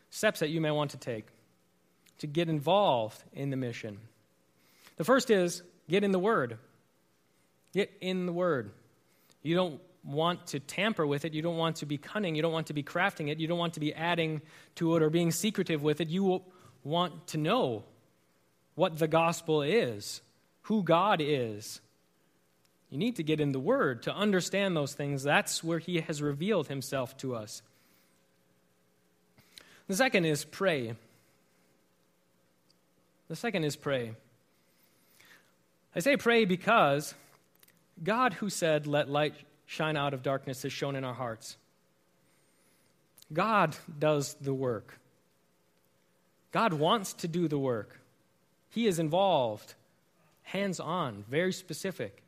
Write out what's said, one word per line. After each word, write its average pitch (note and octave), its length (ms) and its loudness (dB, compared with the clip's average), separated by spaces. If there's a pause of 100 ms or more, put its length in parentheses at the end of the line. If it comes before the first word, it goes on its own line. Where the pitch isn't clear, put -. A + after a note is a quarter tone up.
steps - 300 0
that D#3+ 100 0
you D#3+ 100 -2
may D#3 120 2
want D3 200 0
to C3+ 60 -14
take A2+ 300 -8 (920)
to - 80 -8
get E3 240 0
involved D3+ 720 2 (100)
in C#3 180 -4
the C3 60 -2
mission. A2+ 420 -6 (960)
The E3+ 60 -6
first B3+ 260 4
is F3+ 320 2 (260)
get G3 160 2
in G3+ 80 2
the F#3 60 2
Word. F3 400 0 (1120)
Get - 300 -2
in F#3 240 -2
the E3+ 80 -4
Word. D3+ 380 0 (720)
You D3+ 100 0
don't F3 260 0 (240)
want D#3+ 440 0
to D3 120 -6
tamper F#3 460 -2
with C#3+ 180 0
it. D#3+ 100 -6
You D#3 100 -4
don't E3+ 140 -2
want D#3+ 200 0
to - 80 -8
be C#3+ 140 -6
cunning. G3 340 -4
You D3+ 80 0
don't E3 120 0
want D#3+ 140 -2
to D#3+ 60 -10
be D3 80 -4
crafting F3 480 -2
it. D#3+ 100 -4
You D#3 80 -2
don't E3+ 120 -2
want E3+ 160 -2
to D#3 40 -10
be D3 140 -2
adding D#3+ 480 -2 (340)
to E3 200 2
it D#3+ 80 4
or D#3 80 4
being E3+ 180 2
secretive F3 540 0
with D3+ 180 0
it. E3+ 60 0
You F#3 160 0
will F#3 220 2 (380)
want D#3+ 440 -2
to D#3+ 100 -6
know D#3 460 0 (880)
what E3 240 0
the D#3+ 100 2
gospel D#3+ 540 2
is, C#3 600 -2 (420)
who G#3 200 2
God E3+ 380 4
is. A#2+ 580 -2 (1080)
You C3 80 -10
need A#3 200 -2
to E3+ 60 -4
get D3+ 160 2
in C#3+ 120 2
the C3+ 80 -2
Word D#3+ 440 0
to C3+ 120 -4
understand F#3+ 600 2
those C#3+ 180 0
things. C#3+ 300 -4
That's E3 400 2
where E3 160 -2
he E3 220 0
has D3+ 200 -6
revealed D3 460 0
himself C3+ 500 -6
to C3 180 -6
us. G#2+ 260 -10 (2250)
The F#3+ 80 -2
second G#3+ 300 4
is D3+ 180 2
pray. C3+ 520 -2 (2250)
The E3 80 -8
second G3 280 -2
is C#3+ 120 0
pray. A#2+ 380 -2 (1800)
I F#3 40 0
say C4+ 180 4
pray A#3 280 4
because F3 680 4 (880)
God, A3 300 2
who G3+ 160 -4
said, D3+ 380 2
"Let C#3+ 220 2
light D3 260 0 (300)
shine D#3 320 -2
out C#3+ 160 -2
of B2+ 100 -8
darkness," C3+ 400 -4
has C3+ 100 -6
shone C#3 220 -4
in C3+ 80 -6
our B2+ 100 -6
hearts. A#2 440 -10 (1800)
God F#3 420 4 (220)
does D3+ 380 2
the C#3 180 -6
work. B2+ 460 -4 (1500)
God G3+ 220 2
wants F#3 400 2
to - 140 -6
do E3+ 200 0
the D3 100 0
work. B2 420 -2 (680)
He A3+ 180 0
is E3+ 120 2
involved, D#3 760 2 (680)
hands-on, D#3+ 840 -4
very E3+ 240 0
specific. - 760 -8